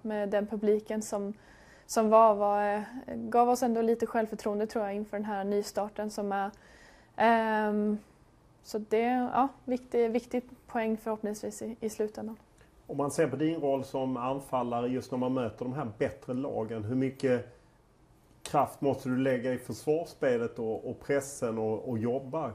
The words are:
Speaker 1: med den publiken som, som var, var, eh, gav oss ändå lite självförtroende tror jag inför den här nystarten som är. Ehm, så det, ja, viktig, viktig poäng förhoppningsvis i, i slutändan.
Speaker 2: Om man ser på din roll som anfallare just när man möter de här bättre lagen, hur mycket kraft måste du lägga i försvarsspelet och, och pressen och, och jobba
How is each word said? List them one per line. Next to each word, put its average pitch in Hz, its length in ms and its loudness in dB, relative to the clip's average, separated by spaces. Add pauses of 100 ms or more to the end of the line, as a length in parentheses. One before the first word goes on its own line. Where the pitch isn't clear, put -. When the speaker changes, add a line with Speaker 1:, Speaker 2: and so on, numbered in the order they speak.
Speaker 1:
med 208 260 -2
den 208 180 2
publiken 214 560 0
som, 202 320 -4 (520)
som 220 240 2
var, 220 240 10
var, 202 400 2
eh, 208 80 -2 (320)
gav 233 340 4
oss 247 140 4
ändå 233 200 2
lite 226 240 2
självförtroende 214 600 -2
tror 220 180 -2
jag 196 100 -4
inför 214 220 -6
den 208 100 -4
här 196 180 -4
nystarten 208 680 -2
som 202 220 -4
är. 196 180 -2 (680)
Ehm, 214 800 2 (680)
så - 120 -4
det, 240 560 0
ja, 269 140 2 (160)
viktig, 240 460 0
viktig 247 320 -2 (240)
poäng 220 300 -2
förhoppningsvis 214 680 -6
i, 220 180 -8
i 226 80 -2
slutändan. 214 480 -6 (500)
Speaker 2:
Om - 100 -8
man 139 140 0
ser 160 160 2
på 131 100 -2
din 156 240 0
roll 135 240 0
som 131 320 -2
anfallare 123 720 -2
just 127 220 -4
när 131 80 -4
man 127 160 0
möter 120 300 -2
de 131 100 -6
här 139 140 -6 (100)
bättre 127 360 -4
lagen, 110 500 -4
hur 117 100 -4
mycket 131 640 0 (840)
kraft - 380 0
måste 131 280 0
du 127 80 0
lägga 127 360 2
i 123 60 -2
försvarsspelet 127 1000 -2
och, 110 320 -4
och 120 100 -10
pressen 135 580 -2
och, 110 300 -2
och 120 100 -2
jobba 127 560 -2